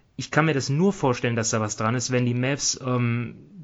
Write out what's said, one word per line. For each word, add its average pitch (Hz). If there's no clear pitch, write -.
ich -
kann 156
mir 160
das 135
nur 170
vorstellen, 123
dass 113
da 113
was 107
dran 110
ist, 123
wenn 123
die 120
Mavs, 127
ähm, 120